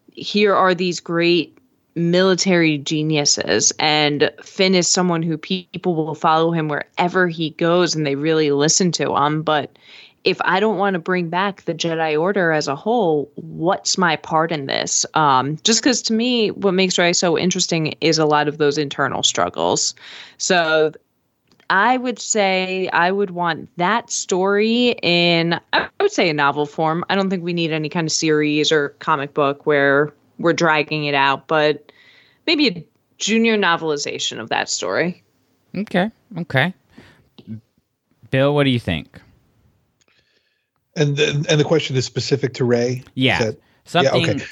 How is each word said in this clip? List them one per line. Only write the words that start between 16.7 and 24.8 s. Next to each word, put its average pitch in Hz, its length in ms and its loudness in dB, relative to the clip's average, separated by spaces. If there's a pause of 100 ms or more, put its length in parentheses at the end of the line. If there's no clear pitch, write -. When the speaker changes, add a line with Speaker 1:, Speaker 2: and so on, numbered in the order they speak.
Speaker 1:
makes 185 240 2
Rey 175 160 4
so 175 240 0
interesting 175 640 -2
is 156 160 2
a 160 80 2
lot 147 240 2
of 147 80 -6
those 147 200 0
internal 143 460 -4
struggles. - 680 0 (440)
So 156 540 2 (760)
I 208 260 4
would 247 240 -4
say 190 720 -2
I 170 180 2
would 196 220 -2
want 175 460 -4
that 202 340 -2
story 214 880 0